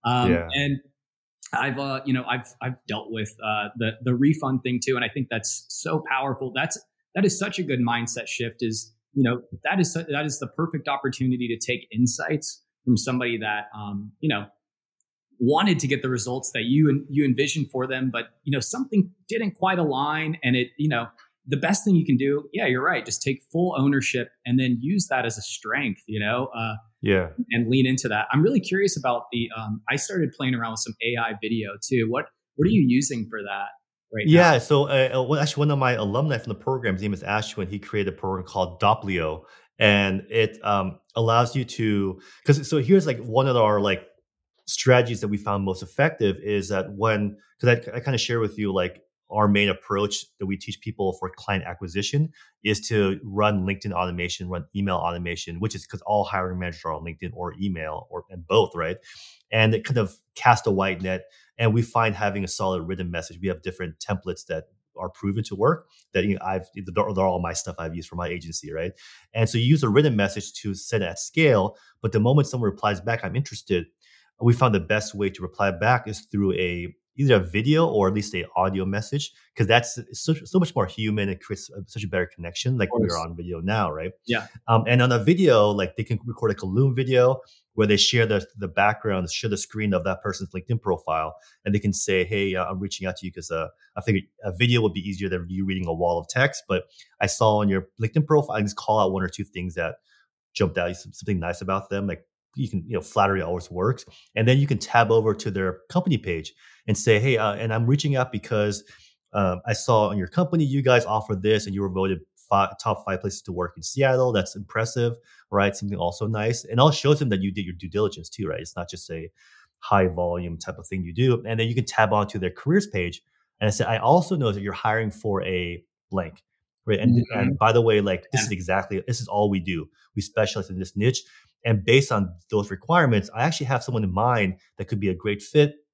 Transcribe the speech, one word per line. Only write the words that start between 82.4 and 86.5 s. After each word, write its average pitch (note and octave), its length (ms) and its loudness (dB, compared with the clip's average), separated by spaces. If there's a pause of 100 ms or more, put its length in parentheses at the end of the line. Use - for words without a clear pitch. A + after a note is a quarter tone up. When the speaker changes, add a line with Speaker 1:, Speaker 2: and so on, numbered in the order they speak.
Speaker 2:
like G2 100 0
Speaker 1:
Of - 40 -6
course. G2 200 0
Speaker 2:
we're E2 60 -4
on E2 180 -6
video E2+ 240 -8
now, G2 320 0
right? E2 200 -8 (140)
Speaker 1:
Yeah. A#2 200 -2 (220)
Speaker 2:
Um, A#2 180 6
and B2 160 6
on B2+ 100 4
a A#2+ 60 4
video, B2+ 520 6
like, G2+ 260 -2
they A2 80 -4
can A2 200 -2
record, A#2 260 -2